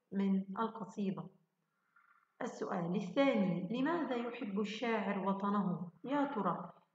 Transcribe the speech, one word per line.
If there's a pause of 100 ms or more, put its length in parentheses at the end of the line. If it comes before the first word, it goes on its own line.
(120)
من (160)
القصيدة. (1160)
السؤال
الثاني:
لماذا
يحب
الشاعر
وطنه؟ (140)
يا (120)
ترى (240)